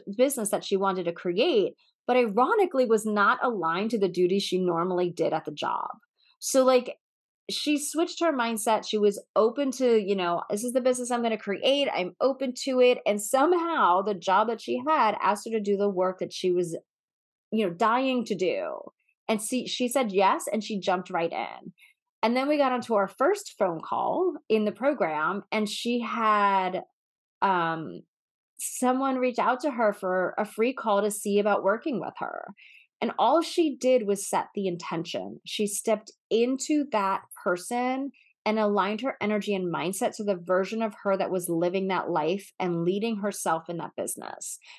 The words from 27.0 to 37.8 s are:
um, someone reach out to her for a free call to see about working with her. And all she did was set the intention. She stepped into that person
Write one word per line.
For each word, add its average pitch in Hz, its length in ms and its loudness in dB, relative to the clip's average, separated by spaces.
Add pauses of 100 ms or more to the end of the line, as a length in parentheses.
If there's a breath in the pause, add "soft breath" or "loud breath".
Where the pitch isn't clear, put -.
um, 165 600 0 (560)
someone 262 600 0
reach 247 200 0
out 226 220 2
to 302 100 -2
her 226 220 2
for 185 440 -2
a 214 80 0
free 226 280 0
call 226 300 0
to 208 100 0
see 202 260 -2
about 202 240 2
working 214 380 -2
with - 180 -8
her. - 300 -8 (520 loud breath)
And 233 160 -2
all 285 260 4
she 320 340 0
did 247 300 2
was 196 220 -2
set - 260 -2
the 196 120 -2
intention. 165 800 -6
She 208 220 -2
stepped 214 420 -4 (200)
into 262 600 0
that 196 320 0 (220)
person 247 640 -2 (340 soft breath)